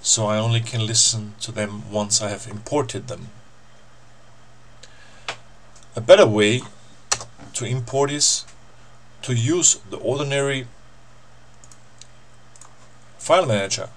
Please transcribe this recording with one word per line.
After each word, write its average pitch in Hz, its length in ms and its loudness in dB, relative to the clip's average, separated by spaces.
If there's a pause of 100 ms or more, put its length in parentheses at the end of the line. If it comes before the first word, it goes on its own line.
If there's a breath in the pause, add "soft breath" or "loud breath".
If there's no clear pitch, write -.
So 110 240 2
I 107 100 2
only 113 220 2
can 113 260 -2
listen 107 580 2
to 113 100 -8
them 104 400 -4
once 104 280 2
I 104 80 -2
have 101 200 -6
imported 113 580 -4
them. - 220 -10 (2750 loud breath)
A 117 60 -4
better 175 260 12
way 107 360 4 (920)
to - 120 -6
import 131 460 0
is - 340 2 (760)
to 131 100 -2
use 131 460 4 (120)
the - 80 -8
ordinary 139 680 0 (2500)
file 175 300 6
manager 98 500 0